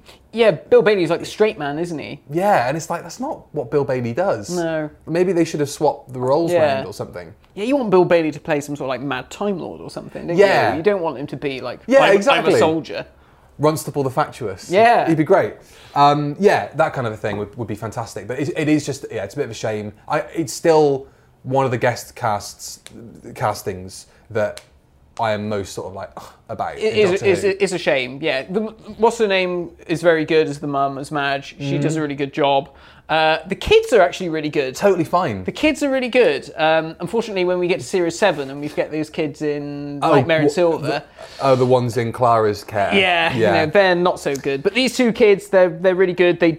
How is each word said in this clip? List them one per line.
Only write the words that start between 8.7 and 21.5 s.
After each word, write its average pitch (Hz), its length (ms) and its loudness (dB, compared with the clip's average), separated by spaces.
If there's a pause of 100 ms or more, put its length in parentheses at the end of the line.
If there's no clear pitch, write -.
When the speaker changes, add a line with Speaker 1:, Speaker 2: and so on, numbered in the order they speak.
Speaker 1:
sort 143 120 -8
of, - 20 -4
like, 123 120 -6
mad 131 300 -6
Time 202 260 -4
Lord 107 220 -10
or - 100 -14
something, - 380 -12
don't 170 100 -2
Speaker 2:
Yeah. 170 340 4
Speaker 1:
you? 92 60 -2
You 165 60 -4
don't 202 180 2
want 156 160 -4
him 143 100 -8
to 143 100 -10
be 135 240 -6
like, 120 260 -10
Speaker 2:
Yeah, 269 160 6
Speaker 1:
"I'm, 202 140 6
Speaker 2:
exactly. 202 340 2
Speaker 1:
I'm - 60 4
a - 20 6
soldier." 160 460 0 (540)
Speaker 2:
Runstable 147 460 -2
the 131 40 -2
Fatuous. 120 600 -6
Speaker 1:
Yeah. 214 360 4
Speaker 2:
He'd 160 120 2
be 156 80 2
great. 139 300 2 (380)
Um, 147 460 2
yeah, 151 360 2
that 151 180 0
kind 131 120 -6
of 110 60 -4
a 107 60 -10
thing 104 200 -4
would, 104 200 -8
would 117 100 -8
be 107 80 -6
fantastic. 104 500 -10
But 127 140 -8
it, 151 180 -4
it 151 120 -2
is 151 160 2
just, - 260 -8
yeah, 104 140 -6
it's - 80 -12
a 139 40 -10
bit 143 80 -4
of 117 60 -12
a 107 40 -12
shame. 107 360 -6 (160)
I, 151 120 -2 (140)
it's 156 200 -6
still 151 540 2 (360)
one 135 220 0